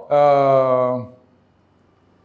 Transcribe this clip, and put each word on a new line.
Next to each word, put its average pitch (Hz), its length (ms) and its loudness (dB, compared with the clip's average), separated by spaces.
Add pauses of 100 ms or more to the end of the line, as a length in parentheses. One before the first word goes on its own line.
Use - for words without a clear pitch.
(120)
ஆ, 135 880 0 (1300)